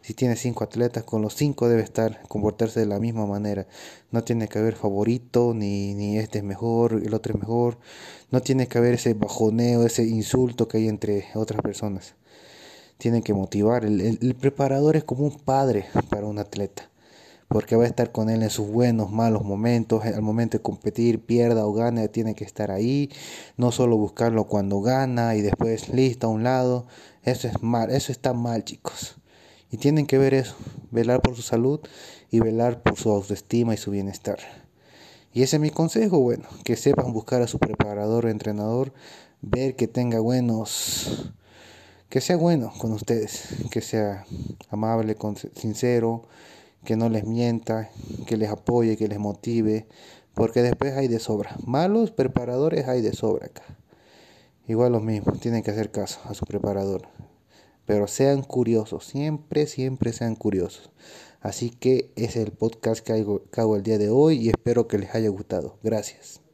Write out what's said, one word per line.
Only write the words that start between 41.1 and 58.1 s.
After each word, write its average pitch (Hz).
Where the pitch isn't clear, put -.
que 135
sea 180
bueno 160
con 113
ustedes, 107
que 113
sea 104
amable, 110
con-, 104
sincero, 113
que 113
no 117
les 110
mienta, 113
que 113
les 107
apoye, 113
que 107
les 104
motive, 107
porque 113
después 123
hay 135
de 113
sobra. -
Malos 190
preparadores 131
hay 127
de 107
sobra -
acá. -
Igual 120
lo 110
mismo, 110
tienen 117
que 104
hacer 104
caso -
a 107
su 98
preparador. 98
Pero 101
sean 139